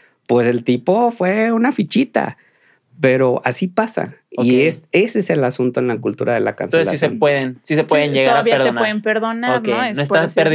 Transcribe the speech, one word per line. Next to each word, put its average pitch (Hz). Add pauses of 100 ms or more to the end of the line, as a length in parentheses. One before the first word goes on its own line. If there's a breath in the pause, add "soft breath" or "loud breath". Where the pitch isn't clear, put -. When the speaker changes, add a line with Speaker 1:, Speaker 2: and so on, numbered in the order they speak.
(280 soft breath)
Speaker 1:
pues 120
el 120
tipo 185
fue 220
una 233
fichita. - (640 soft breath)
Pero 131
así 127
pasa. 214 (220)
Speaker 2:
Ok. 120
Speaker 1:
Y 127
es, 160 (120)
ese 220
es 185
el 156
asunto 123
en 123
la 110
cultura 120
de 113
la 104
Speaker 2:
Entonces -
sí 180
se 151
Speaker 1:
cancelación. 123
Speaker 2:
pueden, 135
sí 156
se 151
pueden 147
Speaker 3:
Sí, -
Speaker 2:
llegar 131
a 135
Speaker 3:
todavía -
Speaker 2:
perdonar. 131
Speaker 3:
te 117
pueden 214
perdonar, 226
Speaker 2:
Ok, 220
Speaker 3:
¿no? -
Speaker 2:
no 247
Speaker 3:
Es 127
Speaker 2:
está 143
Speaker 3:
por 151
así 160
Speaker 2:
perdida 156